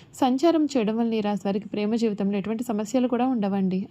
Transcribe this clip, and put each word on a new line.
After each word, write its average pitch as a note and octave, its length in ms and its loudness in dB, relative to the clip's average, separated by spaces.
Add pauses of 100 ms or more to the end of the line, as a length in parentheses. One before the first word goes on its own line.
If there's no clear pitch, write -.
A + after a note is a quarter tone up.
(140)
సంచారం D4+ 520 2
చేయడం A3 320 0
వల్ల A#3 160 0
ఈ A3 80 0
రాశి G#3 240 -2
వారికి G3+ 220 -2
ప్రేమ G#3 280 -2
జీవితంలో G#3 420 0
ఎటువంటి A3 260 -4
సమస్యలు A3+ 440 0
కూడా B3 200 0
ఉండవండి. G3 520 0 (120)